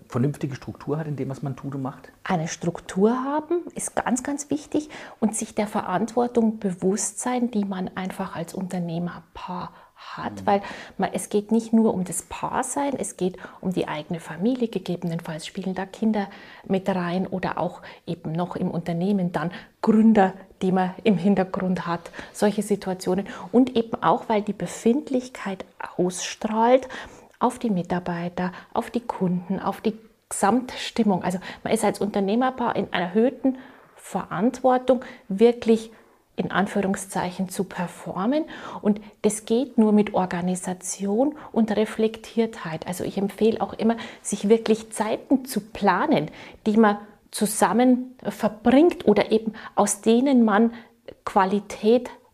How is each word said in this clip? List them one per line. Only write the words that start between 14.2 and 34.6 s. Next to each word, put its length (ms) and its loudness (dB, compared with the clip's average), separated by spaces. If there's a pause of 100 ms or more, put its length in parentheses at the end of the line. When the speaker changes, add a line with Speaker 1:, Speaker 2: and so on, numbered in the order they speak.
Speaker 2:
gegebenenfalls 800 -6
spielen 280 -6
da 120 -6
Kinder 420 -2 (400)
mit 220 0
rein 380 -2
oder 300 -4
auch 240 -4 (240)
eben 280 -8
noch 240 -4
im 120 -2
Unternehmen 640 -2
dann 200 -4 (300)
Gründer, 520 6 (280)
die 120 2
man 200 0 (120)
im 120 6
Hintergrund 720 0
hat, 240 -6 (220)
solche 280 2
Situationen 640 -2 (280)
und 240 4
eben 260 -2
auch, 240 2
weil 140 2
die 120 -8
Befindlichkeit 1080 -2 (340)
ausstrahlt 920 2 (500)
auf 180 0
die 120 -2
Mitarbeiter, 840 -2 (220)
auf 180 -4
die 100 -2
Kunden, 600 -2
auf 180 -4
die 180 -2 (320)
Gesamtstimmung. 920 0
Also 160 -2 (240)
man 80 -4
ist 140 2
als 160 0
Unternehmerpaar 720 0
in 160 -2
einer 140 0
erhöhten 520 2 (380)
Verantwortung, 1080 0 (260)